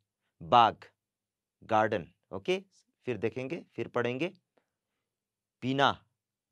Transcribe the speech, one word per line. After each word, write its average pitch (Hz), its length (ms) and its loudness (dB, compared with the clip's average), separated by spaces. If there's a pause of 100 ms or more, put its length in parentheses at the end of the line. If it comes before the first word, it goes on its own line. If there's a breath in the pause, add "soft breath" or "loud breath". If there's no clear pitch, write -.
(420)
बाग, 104 440 4 (800)
गार्डन, 107 500 0 (180)
ओके? 180 320 -4 (420)
फिर 120 120 -6
देखेंगे, 131 560 -6
फिर 117 140 -8
पढ़ेंगे। 123 460 -4 (1300)
पीना, 131 440 0 (460)